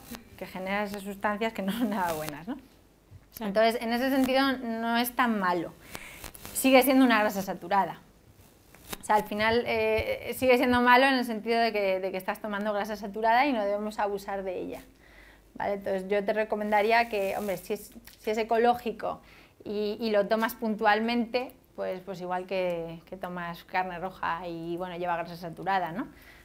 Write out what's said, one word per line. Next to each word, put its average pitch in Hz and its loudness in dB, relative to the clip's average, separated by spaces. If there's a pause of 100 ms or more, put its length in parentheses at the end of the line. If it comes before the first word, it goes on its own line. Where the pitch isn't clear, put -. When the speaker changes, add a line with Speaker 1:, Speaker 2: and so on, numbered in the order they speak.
(380)
Speaker 1:
que 190 -10
genera 190 -4
esas 202 -8
sustancias 208 -2
que 220 -6
no 196 -2
son 233 0
nada 185 0
buenas, 156 -8
¿no? 247 -6 (800)
Speaker 2:
Exacto. - -10
Speaker 1:
Entonces, 220 2
en 233 -2
ese 262 0
sentido, 269 4
no 233 -2
es 240 -2
tan 233 2
malo. 180 0 (800)
Sigue 262 8
siendo 262 6
una 226 6
grasa 208 0
saturada. 180 -2 (1000)
O - -18
sea, 214 4
al 208 4
final, 220 2
eh, 220 0
sigue 254 6
siendo 247 4
malo 247 8
en 269 4
el 247 2
sentido 233 0
de 233 2
que, 196 0
de 190 -2
que 185 -4
estás 202 -6
tomando 208 -4
grasa 208 -4
saturada 220 2
y 277 2
no 220 0
debemos 208 -2
abusar 202 -4
de 185 -6
ella. 175 -10 (760)
¿Vale? 196 -4
Entonces, 196 -4
yo 202 0
te 208 0
recomendaría 214 2
que, 196 -2
hombre, 202 -4
si - -8
es, 208 -8 (280)
si - -6
es 220 0
ecológico 233 0 (420)
y, 208 -4
y 226 -2
lo 202 4
tomas 226 0
puntualmente, 226 0 (240)
pues, 190 -6
pues 185 -12
igual 180 -4
que, 170 -4
que - -16
tomas 180 -10
carne 185 -4
roja 180 -6
y, 170 -6
bueno, 180 -6
lleva 175 -2
grasa 170 -6
saturada, 170 -4
¿no? 269 -6 (380)